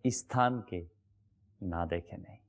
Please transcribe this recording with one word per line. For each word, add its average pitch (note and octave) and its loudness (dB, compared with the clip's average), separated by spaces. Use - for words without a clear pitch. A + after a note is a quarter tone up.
স্থানকে B2 0
না E2+ 0
দেখে E2 -4
নেয়। - -16